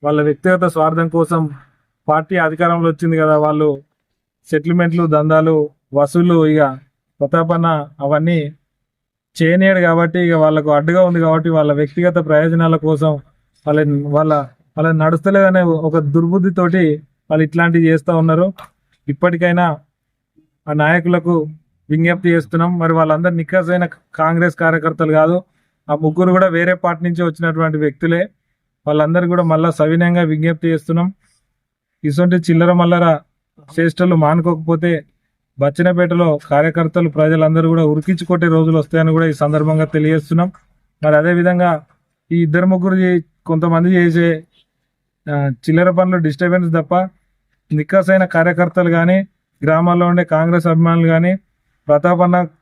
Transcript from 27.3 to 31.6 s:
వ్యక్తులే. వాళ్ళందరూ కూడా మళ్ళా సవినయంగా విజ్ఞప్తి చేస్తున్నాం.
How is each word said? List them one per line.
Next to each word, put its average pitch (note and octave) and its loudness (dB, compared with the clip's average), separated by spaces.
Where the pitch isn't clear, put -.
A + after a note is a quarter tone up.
వ్యక్తులే. E3 -2
వాళ్ళందరూ D#3 0
కూడా F3 0
మళ్ళా D#3+ 0
సవినయంగా E3+ 0
విజ్ఞప్తి D#3+ -2
చేస్తున్నాం. E3 -4